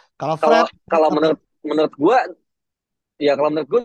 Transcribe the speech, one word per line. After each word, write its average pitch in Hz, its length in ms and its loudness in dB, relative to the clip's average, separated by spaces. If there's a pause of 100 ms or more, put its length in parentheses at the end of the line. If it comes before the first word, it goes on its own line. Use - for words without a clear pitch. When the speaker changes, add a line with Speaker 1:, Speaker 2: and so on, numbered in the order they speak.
(200)
Speaker 1:
Kalau 156 200 -4
Speaker 2:
Kalau, - 40 0
Speaker 1:
Fred 226 220 4 (260)
Speaker 2:
kalau 156 240 2
menurut, 156 240 0 (240)
menurut 151 320 -2
gue, 196 220 2 (1000)
ya 143 200 0
kalau 147 160 0
menurut 151 200 -4
gue 240 120 2